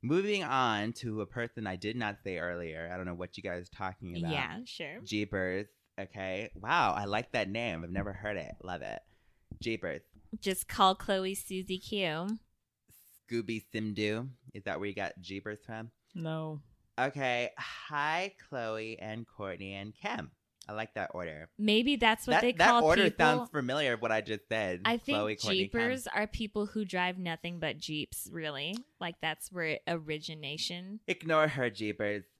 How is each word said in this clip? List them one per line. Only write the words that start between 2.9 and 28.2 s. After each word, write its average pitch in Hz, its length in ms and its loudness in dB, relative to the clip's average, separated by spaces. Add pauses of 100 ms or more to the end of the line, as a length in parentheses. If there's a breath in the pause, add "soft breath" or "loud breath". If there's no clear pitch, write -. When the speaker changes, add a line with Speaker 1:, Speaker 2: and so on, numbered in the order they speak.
Speaker 1:
don't 92 100 -4
know 87 100 -4
what 90 200 -8
you - 80 -12
guys 87 240 -4
are - 80 -20
talking 92 400 -6
about. 165 160 -2
Speaker 2:
Yeah, 143 320 -2
sure. 160 380 -10
Speaker 1:
Jeepers. 101 680 0 (320)
Okay. 98 560 -6
Wow, 113 380 4
I 101 100 0
like 104 300 -2
that 104 160 0
name. 101 340 -2
I've 85 80 -8
never 98 220 -2
heard 101 240 -4
it. - 260 -8
Love 90 180 -6
it. 53 200 -8 (600)
Jeepers. 98 400 -2 (380)
Speaker 2:
Just - 300 -4
call 190 260 6
Chloe 190 400 0
Susie 185 440 -4
Q. 190 600 0 (880)
Speaker 1:
Scooby 113 340 -2 (120)
Simdu. 110 560 0 (240)
Is 104 100 -12
that 85 160 -2
where 101 80 -2
you 98 80 -4
got 98 240 -4
Jeepers 98 460 -8
from? 113 260 -10 (240)
Speaker 3:
No. 160 460 -6 (360)
Speaker 1:
Okay. 127 600 2
Hi, 156 760 -2 (160)
Chloe 110 500 -4
and 110 280 -6
Kourtney 98 460 -6
and 101 200 -8
Kim. - 380 -6 (360)
I 107 60 -10
like 110 200 -6
that 98 220 -2
order. 82 420 -6
Speaker 2:
Maybe 220 380 4
that's 226 320 4
what 247 60 4
Speaker 1:
That, 160 80 8
Speaker 2:
they 240 100 4
Speaker 1:
that 180 180 8
Speaker 2:
call 240 140 8
Speaker 1:
order 175 220 8
Speaker 2:
people. 165 200 6
Speaker 1:
sounds 151 240 6
familiar, 135 480 2
what 113 140 0
I 110 100 4
just 104 280 -4
said. 95 360 0
Speaker 2:
I 233 120 4
think 254 200 0
Speaker 1:
Chloe, 214 180 2
Kourtney, - 60 -8
Kim. 214 100 2
Speaker 2:
Jeepers 233 560 0
are 208 200 -2
people 208 400 -2
who 214 180 -2
drive 180 320 0
nothing 175 420 -4
but 151 200 -2
Jeeps, - 520 -6